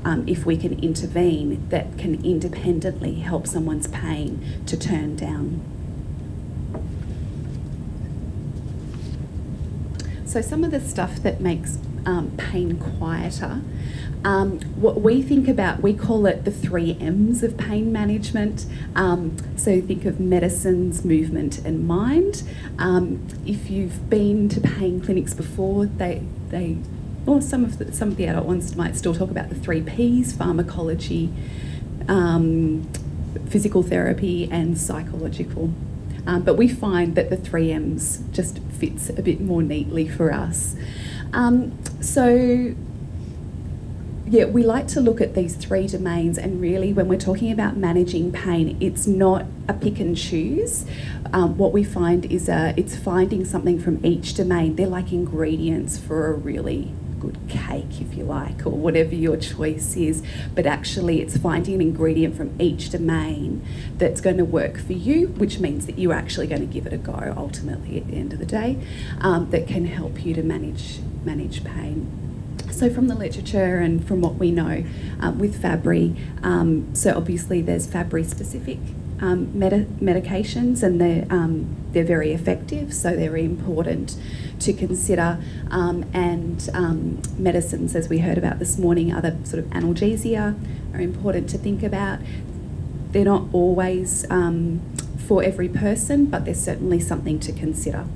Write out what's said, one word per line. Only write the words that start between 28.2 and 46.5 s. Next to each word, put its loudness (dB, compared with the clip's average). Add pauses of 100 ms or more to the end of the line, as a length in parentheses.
adult 0
ones 0
might 0
still 2
talk 0
about -4
the -4
three 0
Ps: 2
pharmacology, 0 (760)
um, 4 (580)
physical 4
therapy 0
and 2
psychological. -4 (540)
Um, 0
but 6
we 8
find 2
that 2
the 2
three 0
M's -2 (140)
just -2
fits -4
a -4
bit 0
more 2
neatly 0
for 2
us. -2 (580)
Um, 4 (220)
so, 4 (1500)
yeah, 8
we 4
like 4
to 2
look 4
at 0
these 0
three 0
domains, 0
and -2